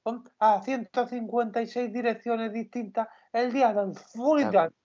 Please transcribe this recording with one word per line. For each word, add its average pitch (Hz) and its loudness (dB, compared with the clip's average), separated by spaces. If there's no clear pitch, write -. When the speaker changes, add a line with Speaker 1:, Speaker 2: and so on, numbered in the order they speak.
Speaker 1:
mm, 233 -4
a 214 6
ciento 247 -2
cincuenta 233 -2
y 226 -6
seis 247 -6
direcciones 233 -2
distintas 226 -6
el 233 0
día 247 4
del 196 -2
Free 277 0
Speaker 2:
Cago, 214 0
Speaker 1:
Day. 170 4